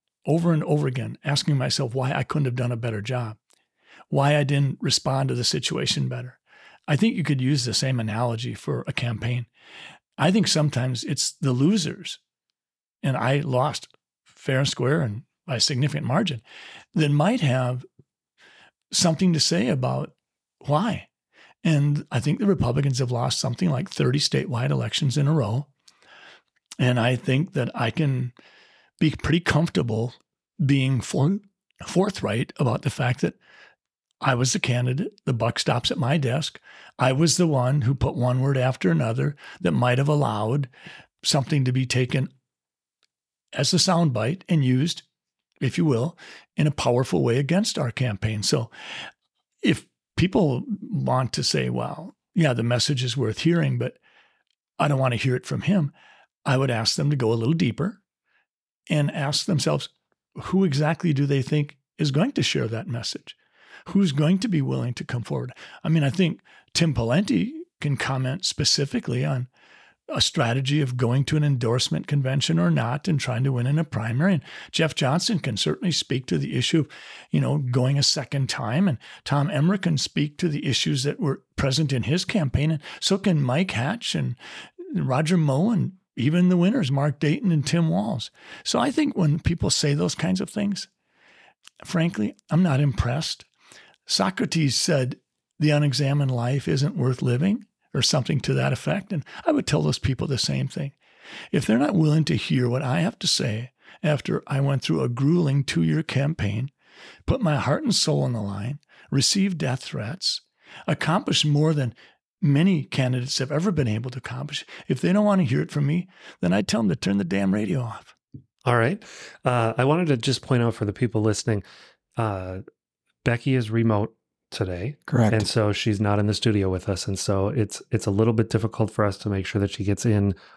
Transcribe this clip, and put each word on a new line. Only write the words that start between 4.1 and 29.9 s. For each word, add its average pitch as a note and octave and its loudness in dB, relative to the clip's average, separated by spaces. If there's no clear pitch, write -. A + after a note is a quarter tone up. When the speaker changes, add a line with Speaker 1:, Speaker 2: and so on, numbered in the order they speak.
Speaker 1:
I D3 2
didn't C#3 0
respond C3+ 0
to B2+ -2
the A#2+ -2
situation C3 -2
better. B2 -10
I D3+ 4
think A3+ 2
you F3+ -2
could C#3 0
use C3 2
the A#2+ -4
same C3 0
analogy A2+ -4
for B2+ -6
a D3+ -6
campaign. A#2+ -4
I D#3+ 2
think G3 2
sometimes B2+ 0
it's - -4
the C#3 -2
losers, D#3 0
and C3+ 0
I C3+ 0
lost C3 -2
fair - -4
and C#3 2
square C#3 0
and A2 -4
by C#3 -4
a - -4
significant C#3+ 0
margin, C#3+ -2
that D3+ 2
might E3+ 2
have B2+ 0
something F3 2
to D#3 2
say G3 2
about C3 -2
why. F3 -2
And D3 2
I A#2+ -2
think D3 0
the G#3 0
Republicans C3+ 2
have B2+ -2
lost B2 -2
something C3 0
like C3 -2
thirty C#3 0
statewide C3+ 0
elections B2+ 0
in C#3+ 2
a D#3 2
row. B2+ 0
And B2 4
I B2 2
think C3+ 0
that B2 -2
I A#2 -2
can B2+ -2
be D#3 4
pretty E3 0
comfortable B2 0